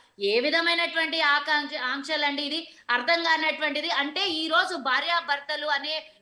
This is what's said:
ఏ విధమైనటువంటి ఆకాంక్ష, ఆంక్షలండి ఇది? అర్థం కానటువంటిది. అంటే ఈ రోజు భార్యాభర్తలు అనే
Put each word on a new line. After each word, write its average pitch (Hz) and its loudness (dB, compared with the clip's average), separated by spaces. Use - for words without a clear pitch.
ఏ 202 2
విధమైనటువంటి 330 2
ఆకాంక్ష, 294 2
ఆంక్షలండి 285 -2
ఇది? 311 -6
అర్థం 330 2
కానటువంటిది. 302 0
అంటే 302 -2
ఈ 320 -4
రోజు 359 2
భార్యాభర్తలు 294 -2
అనే 302 -2